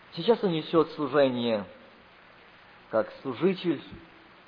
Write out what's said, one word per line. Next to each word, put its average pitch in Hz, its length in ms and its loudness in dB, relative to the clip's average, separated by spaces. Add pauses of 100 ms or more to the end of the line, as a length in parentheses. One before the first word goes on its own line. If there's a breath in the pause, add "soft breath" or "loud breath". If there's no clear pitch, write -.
(120)
Сейчас 196 320 0
он 185 80 2
несет 156 400 2
служение 123 720 0 (1300)
как 110 220 -2 (100)
служитель 147 600 -2 (640)